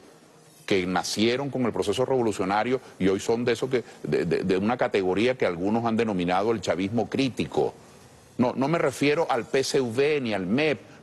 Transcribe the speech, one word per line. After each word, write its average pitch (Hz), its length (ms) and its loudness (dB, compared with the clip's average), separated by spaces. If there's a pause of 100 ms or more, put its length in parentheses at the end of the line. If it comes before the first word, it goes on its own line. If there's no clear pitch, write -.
(640)
que 92 220 0
nacieron 113 640 0
con 127 160 -2
el 104 60 0
proceso 98 340 0
revolucionario 110 760 0 (180)
y 95 100 2
hoy 98 120 2
son 117 240 0
de 120 80 2
esos 131 160 -2
que, 127 160 0 (200)
de, 67 200 0
de, 82 180 0
de 92 140 0
una 110 220 0
categoría 101 580 0
que 127 80 -2
algunos 98 400 0
han 113 140 0
denominado 98 540 0
el 107 100 -4
chavismo 98 480 -2
crítico. 104 640 -2 (640)
No, 120 180 2
no 135 120 0
me 165 100 2
refiero 147 500 2
al 123 160 0
P 135 180 0
C - 180 0
V 135 420 0
ni 117 100 -4
al 95 140 -2
mep, 131 340 0 (220)